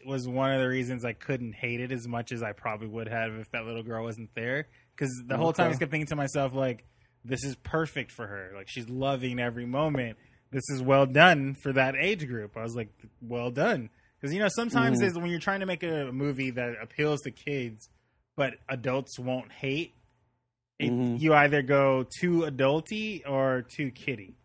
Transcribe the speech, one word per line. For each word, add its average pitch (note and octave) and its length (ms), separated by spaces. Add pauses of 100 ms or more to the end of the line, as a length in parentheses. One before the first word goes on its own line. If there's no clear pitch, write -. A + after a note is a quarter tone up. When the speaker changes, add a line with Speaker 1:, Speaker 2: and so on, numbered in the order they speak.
Speaker 1:
was C3 220
one C3+ 240
of C3+ 100
the B2+ 80
reasons B2+ 360
I A#2 80
couldn't A#2+ 400
hate A#2+ 280
it B2+ 120
as A#2+ 160
much A#2 240
as A#2 100
I G#2+ 80
probably G#2+ 380
would A2 180
have A2+ 280
if A2 180
that A#2 120
little A2+ 200
girl A2+ 180
wasn't A2+ 320
there. B2+ 320 (300)
'Cause B2+ 280
the C3 120
whole E3 160
time E3+ 140
I D#3+ 40
Speaker 2:
Okay. C#3 80
Speaker 1:
kept D3 140
thinking D3+ 160
to D#3 80
myself, C#3 360
like, C3 320 (400)
"This A#2+ 200
is C3+ 100
perfect D3+ 560
for A2+ 160
her. G2 300
Like, G2 120
she's A#2 200
loving B2+ 500
every A#2+ 280
moment. C3 520 (320)
This C3+ 180
is C3+ 140
well C3+ 240
done C#3 560
for C#3 120
that C3+ 200
age D#3+ 320
group." A2+ 300
I A2+ 80
was A#2 100
like, A2+ 140 (320)
"Well A#2+ 320
done." C#3+ 380 (300)
'Cause, C#3+ 120
you F#3+ 80
know, G#3 80
sometimes - 500
Speaker 2:
Mm-hmm. G#3 100
Speaker 1:
is E3+ 100
when F3 120
you're E3+ 80
trying G3 220
to F#3+ 60
make F3+ 160
a D#3 280
movie C3+ 400
that A#2+ 320
appeals D3+ 380
to C3 100
kids, A#2+ 600 (440)
but C3 200 (120)
adults C3 520
won't B2+ 340
hate, C#3 420 (840)
it, C#3+ 120
Speaker 2:
Mm-hmm. B2 260
Speaker 1:
you D#3 180
either D3 260
go C3+ 460 (120)
too F3 220
adulty D#3 880
or C3+ 340
too C3+ 280
kiddie. G#2 540